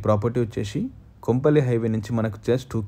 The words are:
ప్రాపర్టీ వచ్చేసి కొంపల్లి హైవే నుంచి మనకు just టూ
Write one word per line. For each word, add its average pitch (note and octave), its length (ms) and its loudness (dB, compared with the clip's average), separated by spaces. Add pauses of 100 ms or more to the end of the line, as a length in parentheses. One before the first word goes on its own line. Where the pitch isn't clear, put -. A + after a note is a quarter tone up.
ప్రాపర్టీ A2 360 2
వచ్చేసి G#2+ 400 -4 (460)
కొంపల్లి D3 400 4
హైవే A#2 280 0
నుంచి A2 180 -4
మనకు A2 320 -2
just B2 240 0
టూ A2+ 180 -2